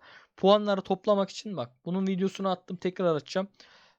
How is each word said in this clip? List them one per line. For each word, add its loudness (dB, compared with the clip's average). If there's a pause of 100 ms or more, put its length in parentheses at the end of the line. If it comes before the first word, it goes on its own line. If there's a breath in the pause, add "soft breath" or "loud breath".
(380 loud breath)
Puanları 4
toplamak 0
için -12
bak. -8 (140)
Bunun -2
videosunu -2
attım. -6
Tekrar 0
atacağım. -4 (520 soft breath)